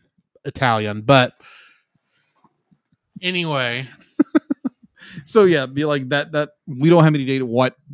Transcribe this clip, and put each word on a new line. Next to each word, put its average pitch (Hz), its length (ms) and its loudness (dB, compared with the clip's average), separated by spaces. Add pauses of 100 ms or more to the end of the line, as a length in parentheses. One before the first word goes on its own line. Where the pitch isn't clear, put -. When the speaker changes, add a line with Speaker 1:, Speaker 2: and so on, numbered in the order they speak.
(460)
Speaker 1:
Italian, 107 560 -2
but 127 320 2 (1900)
anyway. 143 720 -6
<laughs> - 40 -20 (1300)
Speaker 2:
So 220 200 2
yeah, 151 200 2
be 139 180 -6
like 143 260 -4
that, 147 240 -4
that 147 180 -4 (160)
we 139 220 0
don't 170 140 8
have 156 120 4
any 139 100 -4
data 131 200 -4
what 123 300 -2 (180)